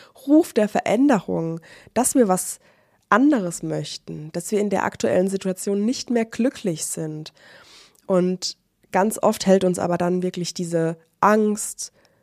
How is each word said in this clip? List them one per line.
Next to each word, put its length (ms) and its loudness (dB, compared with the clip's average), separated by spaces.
Ruf 260 4
der 160 2
Veränderung, 920 0
dass 200 0
wir 140 4
was 320 -2
anderes 540 2
möchten, 680 -8
dass 200 -10
wir 80 0
in 100 -2
der 140 0
aktuellen 440 0
Situation 560 -4
nicht 260 -4
mehr 140 0
glücklich 600 -4
sind. 480 -10
Und 500 0
ganz 280 0
oft 260 0
hält 180 6
uns 140 0
aber 200 -2
dann 240 -2
wirklich 320 -6
diese 420 -2
Angst 720 0